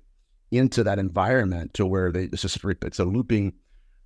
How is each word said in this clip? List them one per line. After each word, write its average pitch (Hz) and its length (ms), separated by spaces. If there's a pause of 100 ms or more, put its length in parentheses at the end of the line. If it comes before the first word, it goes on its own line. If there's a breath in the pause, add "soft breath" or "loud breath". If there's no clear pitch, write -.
(500)
into 123 340
that 101 140
environment 95 760
to 101 120
where 92 260
they, 92 120
it's - 180
just, - 220
re-, 95 180
it's - 160
a 98 60
looping, 104 480 (520)